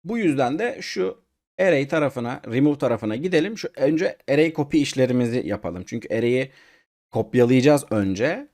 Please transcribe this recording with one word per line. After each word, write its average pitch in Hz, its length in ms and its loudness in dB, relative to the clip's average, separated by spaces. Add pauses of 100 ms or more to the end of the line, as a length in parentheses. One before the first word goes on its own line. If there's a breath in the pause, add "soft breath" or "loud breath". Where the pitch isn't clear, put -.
Bu 226 140 -6
yüzden 143 400 0
de 226 240 -4
şu 190 420 -6 (340)
array 156 300 2
tarafına, 135 580 -2
remove 139 320 2
tarafına 113 380 -2
gidelim. 180 420 -2
Şu - 180 -10
önce 160 400 0 (120)
array 156 240 2
copy 151 300 0
işlerimizi 123 640 0
yapalım. 90 400 -6
Çünkü - 280 -6
array'i 123 360 0 (600 soft breath)
kopyalayacağız 123 800 4
önce. 110 640 -2